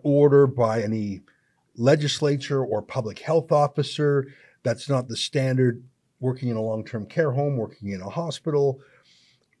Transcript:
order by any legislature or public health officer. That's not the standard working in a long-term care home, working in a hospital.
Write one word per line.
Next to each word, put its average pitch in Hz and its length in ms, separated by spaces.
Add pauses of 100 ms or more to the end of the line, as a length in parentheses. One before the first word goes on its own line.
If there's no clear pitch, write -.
order 143 460
by 117 340
any 104 400 (560)
legislature 143 880
or 104 160
public 107 380
health 160 320
officer. 147 760 (360)
That's 117 260
not 127 180
the 117 80
standard 127 680 (360)
working 127 300
in 117 80
a 110 60
long-term 110 420
care 151 280
home, 143 240
working 104 340
in 95 100
a 98 80
hospital. 143 720 (800)